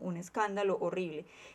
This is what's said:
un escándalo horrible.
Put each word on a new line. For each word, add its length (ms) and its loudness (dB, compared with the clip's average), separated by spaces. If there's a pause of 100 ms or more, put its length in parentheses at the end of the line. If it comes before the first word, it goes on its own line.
un 160 -2
escándalo 640 2
horrible. 440 -2 (300)